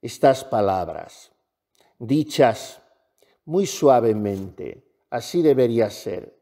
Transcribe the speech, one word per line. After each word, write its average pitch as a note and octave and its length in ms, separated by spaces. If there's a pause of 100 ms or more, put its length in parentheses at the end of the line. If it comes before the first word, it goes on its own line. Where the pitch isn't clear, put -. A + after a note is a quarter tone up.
estas C3 440
palabras, F#2 880 (640)
dichas C3+ 800 (680)
muy F3 200
suavemente, G#2+ 1400
"Así D3 320
debería B2 480
ser" - 520